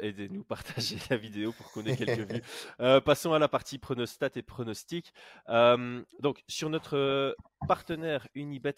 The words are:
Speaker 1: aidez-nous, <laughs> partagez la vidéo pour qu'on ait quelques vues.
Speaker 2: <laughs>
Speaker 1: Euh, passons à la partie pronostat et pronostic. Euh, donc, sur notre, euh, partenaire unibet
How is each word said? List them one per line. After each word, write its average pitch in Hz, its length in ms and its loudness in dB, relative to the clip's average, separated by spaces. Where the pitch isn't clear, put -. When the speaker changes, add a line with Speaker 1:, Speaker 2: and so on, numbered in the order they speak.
Speaker 1:
aidez-nous, 104 400 -6
<laughs> - 300 -8
partagez 202 120 -4
la 135 60 0
vidéo 107 340 -4
pour - 220 -14
qu'on 110 120 -8
ait 110 120 -2
quelques 113 340 -2
vues. 117 120 -4
Speaker 2:
<laughs> - 380 -14
Speaker 1:
Euh, 131 200 8
passons 151 320 2
à 156 80 4
la 147 80 4
partie 135 300 -4
pronostat 123 580 -4
et 120 60 -8
pronostic. 120 720 -8
Euh, 120 520 6
donc, 139 260 -2
sur - 240 -6
notre, 156 260 -4
euh, 139 380 2
partenaire 160 680 -2
unibet 143 420 -6